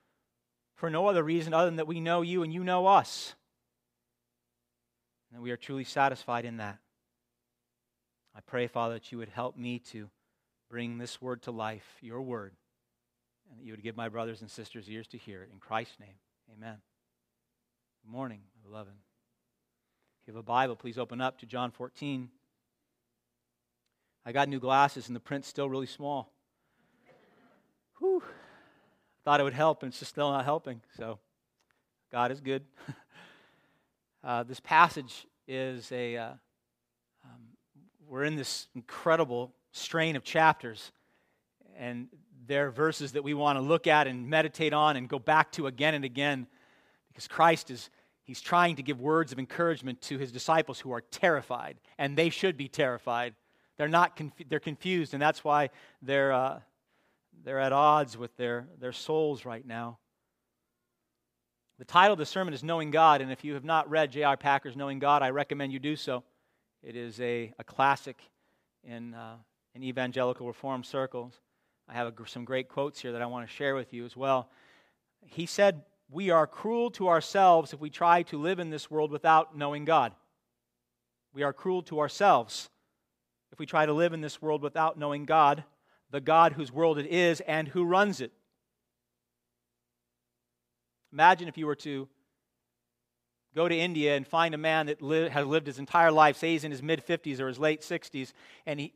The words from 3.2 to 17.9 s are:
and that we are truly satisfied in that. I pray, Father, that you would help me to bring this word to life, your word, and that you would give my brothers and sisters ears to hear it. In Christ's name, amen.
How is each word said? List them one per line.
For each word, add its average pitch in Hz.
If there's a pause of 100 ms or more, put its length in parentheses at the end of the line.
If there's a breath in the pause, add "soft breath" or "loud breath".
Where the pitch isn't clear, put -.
and 117
that 120
we 120
are 120
truly 135
satisfied 123
in 117
that. 104 (1600)
I 107
pray, 123
Father, 117
that -
you 120
would 113
help 123
me 123 (100)
to 107 (600)
bring 117
this 120
word 127
to -
life, 110
your 120
word, 107 (960)
and 113
that -
you 110
would 104
give 110
my 113
brothers 113
and 110
sisters 107
ears 110
to 120
hear 95
it. 95
In 95
Christ's 113
name, 101 (400)
amen. 110 (1300)